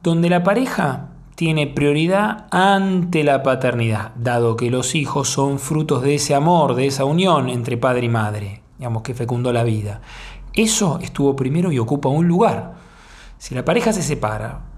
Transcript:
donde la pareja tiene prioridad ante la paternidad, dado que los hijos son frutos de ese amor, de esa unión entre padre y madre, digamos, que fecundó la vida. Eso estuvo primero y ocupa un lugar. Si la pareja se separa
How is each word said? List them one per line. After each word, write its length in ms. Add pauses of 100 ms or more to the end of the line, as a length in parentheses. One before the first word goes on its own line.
donde 260
la 140
pareja 640 (260)
tiene 300
prioridad 840
ante 720
la 180
paternidad, 760
dado 400
que 140
los 240
hijos 360
son 280
frutos 460
de 120
ese 200
amor, 400
de 120
esa 180
unión 440
entre 260
padre 300
y 40
madre, 520 (160)
digamos, 240
que 140
fecundó 360
la 120
vida. 380 (520)
Eso 480
estuvo 340
primero 360
y 80
ocupa 300
un 180
lugar. 480 (640)
Si 160
la 100
pareja 280
se 100
separa 580 (160)